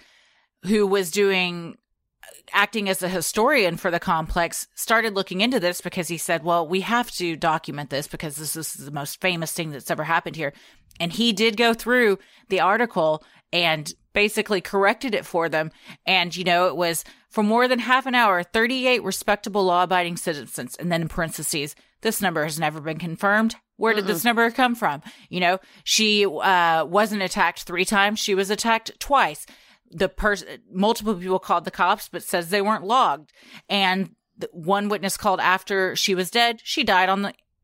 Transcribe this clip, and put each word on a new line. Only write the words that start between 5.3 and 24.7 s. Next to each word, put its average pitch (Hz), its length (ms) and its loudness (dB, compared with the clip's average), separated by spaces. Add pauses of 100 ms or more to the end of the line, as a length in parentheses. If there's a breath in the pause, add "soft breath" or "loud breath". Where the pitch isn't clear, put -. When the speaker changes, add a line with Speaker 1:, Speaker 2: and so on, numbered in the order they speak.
Speaker 1:
into 247 180 2
this 175 220 -2
because 175 260 -6
he 170 80 -6
said, 160 280 -2
"Well, 170 220 2
we 185 140 -2
have 233 320 -2
to 170 240 -4
document 151 540 -4
this 143 180 -4
because 151 280 -10
this, 151 180 -8
this 160 220 -8
is 143 100 -16
the 143 40 -14
most 147 300 -10
famous 170 320 -2
thing 160 180 -6
that's 139 200 -10
ever 156 140 -2
happened 165 320 -2
here." 147 160 -4 (460 soft breath)
And 170 140 -2
he 233 200 2
did 214 240 2
go 233 180 4
through 226 440 2 (300 soft breath)
the 185 120 2
article 180 640 2 (300 soft breath)
and 160 400 0 (200)
basically 208 480 0
corrected 202 540 0
it 160 120 -4
for 165 220 -2
them. 160 220 -2 (360 loud breath)
And, 175 300 2
you 180 80 -6
know, 180 240 4
it 139 80 -4
was, 170 280 -2 (260 loud breath)
"For 220 120 0
more 226 260 4
than 247 120 2
half 254 260 2
an 254 80 -4
hour, 208 280 4
thirty-eight 247 600 2
respectable 202 600 -2
law-abiding 175 520 2
citizens," 143 600 -8
and 175 140 -4
then 170 120 0
in 165 60 -4
parentheses, 156 680 -4 (260 soft breath)
"This - 220 -2
number 165 220 0
has 156 140 -6
never 156 220 -2
been 156 180 -6
confirmed." 202 580 0 (200)
Where 220 160 2
did 208 140 0
this 170 140 0
Speaker 2:
Mm-mm. 226 60 0
Speaker 1:
number 233 260 4
come 240 240 0